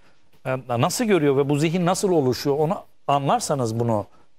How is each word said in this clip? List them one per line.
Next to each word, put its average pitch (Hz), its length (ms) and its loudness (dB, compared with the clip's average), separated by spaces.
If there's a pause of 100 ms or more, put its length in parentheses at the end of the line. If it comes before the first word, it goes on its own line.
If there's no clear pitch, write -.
(460)
e, 131 100 -2 (120)
nasıl 139 360 0
görüyor 147 320 2
ve 139 120 2
bu 143 100 0
zihin 165 280 0
nasıl 185 240 0
oluşuyor 139 480 0
onu 156 240 -2 (240)
anlarsanız 139 760 0
bunu 113 260 0 (320)